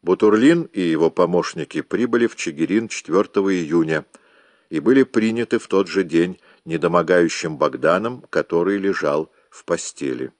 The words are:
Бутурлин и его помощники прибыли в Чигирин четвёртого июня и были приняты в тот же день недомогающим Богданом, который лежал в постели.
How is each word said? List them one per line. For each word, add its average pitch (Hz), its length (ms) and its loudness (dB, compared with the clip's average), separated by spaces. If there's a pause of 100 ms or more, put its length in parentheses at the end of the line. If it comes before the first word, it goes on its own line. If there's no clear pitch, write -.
Бутурлин 110 600 4 (100)
и 98 80 -6
его 80 300 2
помощники 85 680 -2
прибыли 117 460 0
в - 80 -4
Чигирин 90 540 -4
четвёртого 98 680 -2
июня 80 500 0 (640)
и - 120 -4
были 131 240 4
приняты 113 540 0
в - 100 -8
тот 95 200 0
же 92 160 0
день 85 360 0 (240)
недомогающим 85 920 0
Богданом, 90 720 -2
который 87 480 -2
лежал 80 520 -2 (200)
в - 140 -20
постели. 65 760 -6